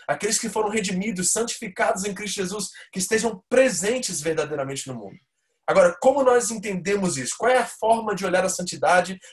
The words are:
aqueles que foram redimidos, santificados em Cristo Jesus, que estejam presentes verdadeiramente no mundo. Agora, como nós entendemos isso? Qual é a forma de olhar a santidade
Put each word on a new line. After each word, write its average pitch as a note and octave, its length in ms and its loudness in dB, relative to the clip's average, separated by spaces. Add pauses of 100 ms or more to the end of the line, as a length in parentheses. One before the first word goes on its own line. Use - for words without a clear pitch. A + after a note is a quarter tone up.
aqueles G3+ 320 -2
que A3 120 -4
foram G#3+ 180 -2
redimidos, G3 640 -2
santificados G#3 720 -2
em G3+ 80 -4
Cristo G3+ 240 -6
Jesus, G3 320 -4 (240)
que F#3+ 60 -8
estejam A3 500 0
presentes A3 720 2
verdadeiramente C#3+ 680 -4
no C3 80 -10
mundo. G2+ 220 -14 (500)
Agora, F3 340 6
como C#4 220 4
nós B3 280 4
entendemos G3 640 -2
isso? B2+ 200 -6
Qual B3 140 0
é B3+ 60 4
a A#3 100 2
forma A3 480 0
de F#3 100 -8
olhar F#3 200 2
a F#3 40 0
santidade F3+ 680 0 (140)